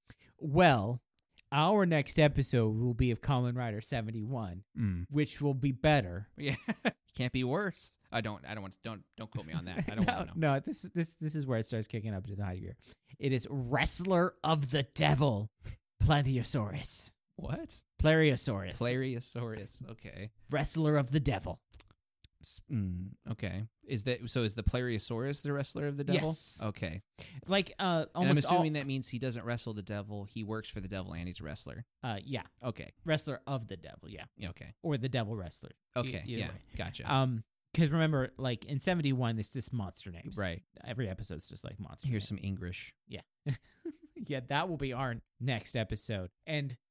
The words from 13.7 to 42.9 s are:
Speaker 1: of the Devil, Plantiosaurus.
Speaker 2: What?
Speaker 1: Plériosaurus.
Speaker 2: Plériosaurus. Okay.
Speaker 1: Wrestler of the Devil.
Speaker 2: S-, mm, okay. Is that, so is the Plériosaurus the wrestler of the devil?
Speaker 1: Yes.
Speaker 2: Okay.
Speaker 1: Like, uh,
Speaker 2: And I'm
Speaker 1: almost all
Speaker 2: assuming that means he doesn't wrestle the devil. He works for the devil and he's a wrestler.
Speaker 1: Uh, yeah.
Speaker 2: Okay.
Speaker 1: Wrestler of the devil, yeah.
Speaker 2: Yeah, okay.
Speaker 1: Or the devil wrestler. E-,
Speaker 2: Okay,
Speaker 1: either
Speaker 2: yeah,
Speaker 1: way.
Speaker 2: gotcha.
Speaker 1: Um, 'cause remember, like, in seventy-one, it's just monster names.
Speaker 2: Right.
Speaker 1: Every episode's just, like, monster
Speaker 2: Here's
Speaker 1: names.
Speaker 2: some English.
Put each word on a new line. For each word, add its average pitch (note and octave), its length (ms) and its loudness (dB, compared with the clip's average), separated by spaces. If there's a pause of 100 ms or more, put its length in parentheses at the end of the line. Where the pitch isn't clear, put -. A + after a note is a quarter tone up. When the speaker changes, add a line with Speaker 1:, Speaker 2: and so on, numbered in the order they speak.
Speaker 1:
of D3 260 2
the C#3 140 4 (100)
Devil, C#3 560 4 (520)
Plantiosaurus. C3 1120 2 (240)
Speaker 2:
What? - 460 -8 (200)
Speaker 1:
Plériosaurus. C3+ 760 4
Speaker 2:
Plériosaurus. A#2+ 1120 -2
Okay. G#2+ 400 -12 (200)
Speaker 1:
Wrestler D3+ 460 2
of C3+ 160 2
the D3+ 80 4
Devil. G2 400 -2 (840)
Speaker 2:
S-, - 180 -6 (120)
mm, F#2+ 360 -2 (240)
okay. G2 320 -6 (220)
Is A2 180 -4
that, B2 260 -4
so B2+ 120 2
is G#2 120 0
the A2+ 80 -6
Plériosaurus B2 800 0
the D3 100 -2
wrestler C#3 340 -4
of C#3+ 100 -4
the C#3+ 80 -4
devil? D#3 240 2
Speaker 1:
Yes. - 340 -2
Speaker 2:
Okay. G2 400 -4 (440)
Speaker 1:
Like, F#3+ 320 0
uh, - 40 -4
Speaker 2:
And E3+ 320 2
I'm F3+ 140 2
Speaker 1:
almost D3 180 6
all F3 120 6
Speaker 2:
assuming D#3+ 160 2
that C#3+ 120 -2
means C3+ 220 -2
he B2 100 -4
doesn't A#2 260 -4
wrestle A#2+ 300 -2
the G#2 80 -6
devil. G#2 420 -6
He G#2+ 200 -8
works A2 240 -6
for - 120 -8
the F#2 80 -8
devil F#2 240 -6
and E2+ 140 -6
he's F2 140 -8
a - 40 -12
wrestler. D2 400 -10 (180)
Speaker 1:
Uh, A2 220 -4
yeah. C3 180 -6 (220)
Speaker 2:
Okay. - 280 -8 (120)
Speaker 1:
Wrestler D3+ 420 -2
of C3 220 -4
the G2 80 -10
devil, D#2 320 -16
yeah. - 160 -14 (120)
Speaker 2:
Yeah, F2 140 -8
okay. - 320 -16
Speaker 1:
Or D#3 140 0
the A2+ 120 -2
devil A2+ 280 -2
wrestler. - 340 -8 (260)
E-, B2 40 -2
Speaker 2:
Okay, A2 260 -4
Speaker 1:
either A#2 140 -4
Speaker 2:
yeah, E2+ 80 -2
Speaker 1:
way. D2 60 -8 (220)
Speaker 2:
gotcha. - 360 -4
Speaker 1:
Um, B2+ 300 2 (320)
'cause D#3+ 160 6
remember, D#3 480 4
like, B2+ 260 -2
in C#3 160 -2
seventy-one, C3 580 2
it's G#2 120 -4
just - 220 -4
monster G2+ 380 -6
names. F2 280 -10
Speaker 2:
Right. F#2 240 -2 (220)
Speaker 1:
Every A#2+ 240 -4
episode's F2+ 400 -6
just, - 160 -12
like, - 160 -10
monster - 280 -8
Speaker 2:
Here's A2 220 0
Speaker 1:
names. G#2 100 -6
Speaker 2:
some D2+ 60 -6
English. F#2 480 -6 (140)